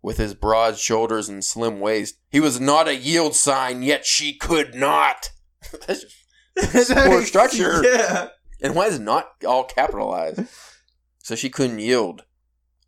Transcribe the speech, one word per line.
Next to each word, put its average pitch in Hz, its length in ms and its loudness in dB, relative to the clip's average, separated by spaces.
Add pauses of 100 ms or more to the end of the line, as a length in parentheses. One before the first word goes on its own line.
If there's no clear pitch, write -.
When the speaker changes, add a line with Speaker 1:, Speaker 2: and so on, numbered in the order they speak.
Speaker 1:
With 107 180 -6
his 107 140 -2
broad 110 460 2
shoulders 110 500 -2
and 98 160 -10
slim 113 360 -4
waist, 104 380 -4 (120)
he 135 80 2
was 139 220 0
not 147 260 4
a 147 80 -2
yield 151 400 0
sign, 131 480 0
yet 139 240 0
she 147 260 -2
could 147 440 -2
not. 143 540 0 (260)
<laughs> - 300 -18
That's 190 180 -6 (520)
just 247 380 2
Speaker 2:
<laughs> - 0 -
Speaker 1:
poor - 300 6
structure. 190 600 2
Speaker 2:
Yeah. 208 440 0 (340)
Speaker 1:
And 139 140 -2
why 185 100 0
is 196 100 -2
it 117 60 -8
not 110 240 -2 (200)
all 127 180 2
capitalized? 101 800 -4 (760)
So - 120 -8
she 123 160 -6
couldn't 123 300 -2
yield. 113 420 0 (640)